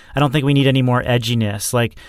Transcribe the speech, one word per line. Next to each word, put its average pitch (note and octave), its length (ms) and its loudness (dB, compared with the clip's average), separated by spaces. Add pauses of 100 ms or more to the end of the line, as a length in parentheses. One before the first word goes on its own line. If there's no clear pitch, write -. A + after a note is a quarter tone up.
(160)
I C3+ 40 0
don't C#3+ 120 2
think C3+ 140 0
we C#3+ 80 2
need C#3 140 4
any C3+ 160 2
more B2 180 0
edginess. A#2 720 -2
Like, A#2+ 220 0 (140)